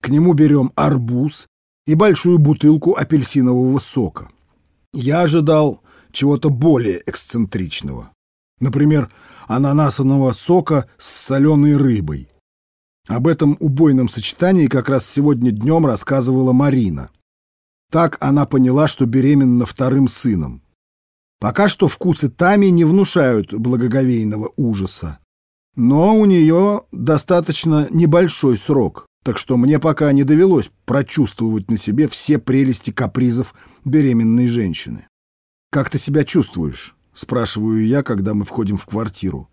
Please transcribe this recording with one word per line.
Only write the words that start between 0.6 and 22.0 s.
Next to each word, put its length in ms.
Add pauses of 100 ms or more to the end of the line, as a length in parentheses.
арбуз 720 (400)
и 80
большую 440
бутылку 580
апельсинового 840
сока. 520 (640)
Я 260
ожидал 640 (280)
чего-то 380
более 560
эксцентричного. 1040 (480)
Например, 540 (360)
ананасового 840
сока 640
с 120 (180)
солёной 500
рыбой. 540 (760)
Об 220
этом 320
убойном 480
сочетании 580
как 220
раз 180
сегодня 440
днём 340
рассказывала 680
Марина. 560 (800)
Так 300
она 260
поняла, 420
что 160
беременна 640
вторым 420
сыном. 540 (760)
Пока 300
что 180
вкусы 440